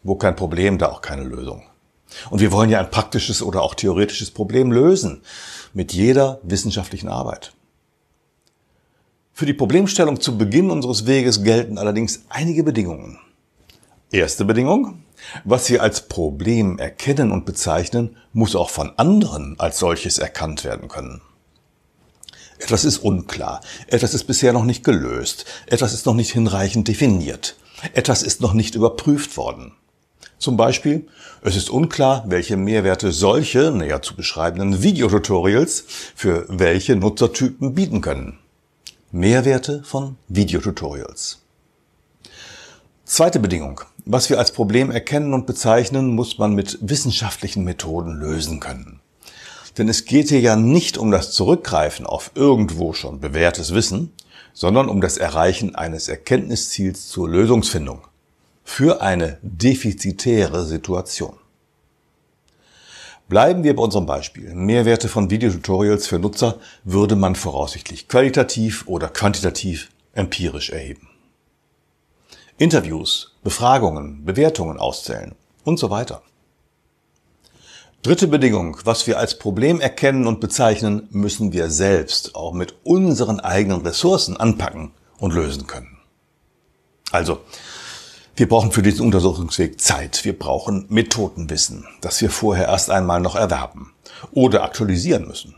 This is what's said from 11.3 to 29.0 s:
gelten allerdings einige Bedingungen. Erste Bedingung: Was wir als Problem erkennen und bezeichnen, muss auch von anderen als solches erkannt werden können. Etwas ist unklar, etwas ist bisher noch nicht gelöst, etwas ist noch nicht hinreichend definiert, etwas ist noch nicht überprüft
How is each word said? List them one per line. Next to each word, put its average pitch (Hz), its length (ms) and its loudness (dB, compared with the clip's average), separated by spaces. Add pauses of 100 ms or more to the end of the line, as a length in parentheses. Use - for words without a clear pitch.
gelten 110 340 2
allerdings 104 520 -2
einige 160 340 -2
Bedingungen. 110 560 -4 (880)
Erste 95 360 0
Bedingung: 123 580 0 (400)
Was 120 260 0
wir 117 140 4
als - 240 -2
Problem 90 720 -2
erkennen 135 540 -2
und 92 120 -4
bezeichnen, 92 680 -2 (160)
muss 107 240 2
auch 85 140 0
von - 260 -6
anderen 78 640 2
als 82 180 -2
solches 85 420 0
erkannt - 440 -6
werden 60 240 -8
können. 64 320 -14 (1400)
Etwas - 260 0
ist - 140 0
unklar, - 600 -4 (280)
etwas - 260 0
ist - 100 -4
bisher 123 300 2
noch 120 100 2
nicht 120 220 -2
gelöst, 62 580 -2 (240)
etwas 120 260 0
ist - 120 -8
noch 127 80 2
nicht 113 180 0
hinreichend 101 560 0
definiert, 95 720 0 (340)
etwas 123 320 0
ist - 160 -4
noch 113 140 2
nicht 107 200 0
überprüft 143 600 0